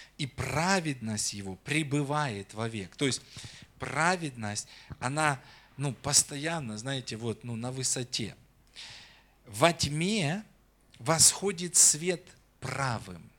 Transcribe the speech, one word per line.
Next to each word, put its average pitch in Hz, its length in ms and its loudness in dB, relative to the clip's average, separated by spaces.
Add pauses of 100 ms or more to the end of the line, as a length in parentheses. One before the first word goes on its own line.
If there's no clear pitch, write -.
(180)
и 151 80 -2
праведность 139 1080 0
его 98 240 -8
пребывает 143 960 0
вовек». 113 420 -4
То 147 100 0
есть 123 160 0 (560)
праведность, 127 920 -2 (300)
она, 143 420 2 (380)
ну, 135 160 -2
постоянно, 143 800 0
знаете, 127 400 -6
вот, 110 260 -4
ну, 120 140 -6
на 123 160 -6
высоте. 127 640 -4 (1120)
«Во 123 260 4
тьме 170 720 0 (540)
восходит 165 760 2
свет 165 480 4 (380)
правым». 117 800 -4